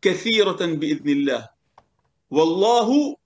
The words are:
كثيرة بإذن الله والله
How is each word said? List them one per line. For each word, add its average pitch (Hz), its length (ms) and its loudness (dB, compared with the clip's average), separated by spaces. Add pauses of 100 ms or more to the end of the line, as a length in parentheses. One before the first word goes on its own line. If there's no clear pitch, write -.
كثيرة 196 640 0
بإذن 156 440 -4
الله 139 380 -2 (800)
والله 220 880 2 (100)